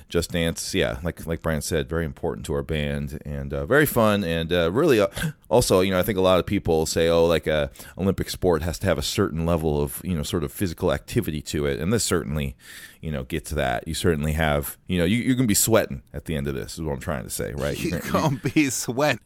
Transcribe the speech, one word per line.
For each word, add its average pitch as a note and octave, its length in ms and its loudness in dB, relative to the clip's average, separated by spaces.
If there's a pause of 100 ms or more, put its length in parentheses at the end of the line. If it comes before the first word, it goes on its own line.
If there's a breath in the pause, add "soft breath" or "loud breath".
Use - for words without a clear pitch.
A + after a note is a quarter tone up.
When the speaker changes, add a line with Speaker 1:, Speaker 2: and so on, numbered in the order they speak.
Speaker 1:
Just - 260 -2
Dance, E2 420 -2
yeah, C2 260 0
like, E2+ 240 -6
like D#2+ 160 -6
Brian D#2 220 -2
said, C#2+ 260 -2
very E2 160 -2
important C#2+ 400 -6
to D#2 80 -4
our C#2+ 80 -2
band C#2+ 640 -4
and, C#2+ 260 -8
uh, C#2+ 140 -4
very C3+ 220 4
fun G#2+ 360 2
and, E2 300 -2
uh, F2 180 4
really, B2+ 300 4
uh, G2 60 4 (420 loud breath)
also, A2+ 320 4
you G2 80 4
know, F#2+ 80 2
I F2+ 60 4
think G2 160 -2
a - 20 4
lot F#2 180 6
of E2 60 0
people E2 400 2
say, E2 240 2
oh, E2 160 6
like, E2 220 2
a D2+ 240 0 (260 loud breath)
Olympic F#2+ 320 -2
sport E2+ 320 2
has E2 180 -4
to G2+ 80 -2
have D#2+ 120 4
a C#2 40 -4
certain E2 440 0
level D#2 340 2
of, C#2+ 220 -4
you F2+ 120 -2
know, D2+ 80 -2
sort E2 200 -2
of C#2 80 -6
physical E2+ 420 -2
activity D#2 480 -2
to D2 260 -2
it, C#2 120 -2
and E2 140 -2
this A#2 100 2
certainly, C#2+ 520 -2 (460 loud breath)
you D#2+ 100 -6
know, C#2 120 -4
gets D2+ 280 -8
that. C2+ 360 -2
You D#2+ 60 -6
certainly D#2 400 2
have, D2+ 440 0 (100)
you F#2 100 0
know, E2+ 80 4
you, G2+ 120 4
you're B2 180 0
gonna B2 120 2
be G2+ 60 4
sweating F#2 480 2 (100)
at C#2+ 140 -10
the E2+ 100 -4
end C#2 120 -2
of C#2 80 -2
this, A1 200 -8
is D#2+ 60 -8
what D2+ 120 -4
I'm C2 60 -6
trying C#2 240 -6
to G1+ 60 -12
say, G#1+ 240 -6
right? C#2 260 -2
Speaker 2:
<laughs> - 0 -
You're - 120 -4
Speaker 1:
You're - 80 -2
gonna, - 240 -2 (160)
Speaker 2:
gonna C3 140 -4
be D3+ 180 2
sweating. C3 540 -2